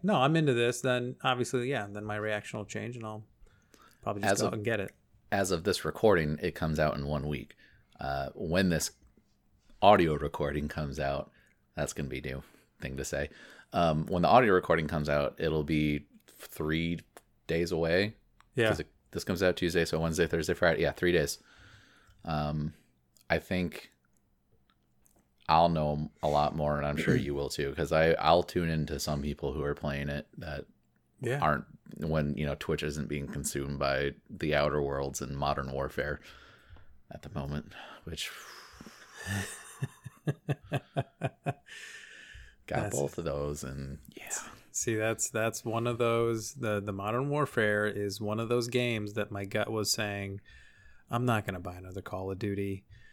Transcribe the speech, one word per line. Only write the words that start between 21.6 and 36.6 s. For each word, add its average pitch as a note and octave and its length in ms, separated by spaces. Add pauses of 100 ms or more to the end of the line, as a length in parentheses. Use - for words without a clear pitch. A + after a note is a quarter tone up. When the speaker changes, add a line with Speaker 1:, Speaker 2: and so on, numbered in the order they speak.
Speaker 2:
Um, D2+ 500 (560)
I E2+ 80
think - 540 (1600)
I'll E2 200
know D2+ 400 (120)
a D#2 60
lot D2 260
more, D2+ 220
and D2 100
I'm D2 120
sure C#2+ 180
you C#2 180
will C#2 140
too, C#2 260
'cause C#2+ 160
I, D#2+ 220
I'll E2 320
tune E2+ 240
into D2+ 320
some D2 220
people C#2+ 320
who D#2 100
are C#2+ 100
playing C#2+ 360
it - 160 (100)
that D2 300 (560)
Speaker 1:
Yeah. C3 180
Speaker 2:
aren't, D2+ 240 (320)
when, D#2 400
you D2+ 100
know, C#2 140
Twitch - 220
isn't D2 260
being C#2+ 180
consumed C#2+ 520
by C#2 360 (160)
The D#2 240
Outer D2 280
Worlds C#2 400
and C#2 140
Modern C#2 360
Warfare C#2 480 (920)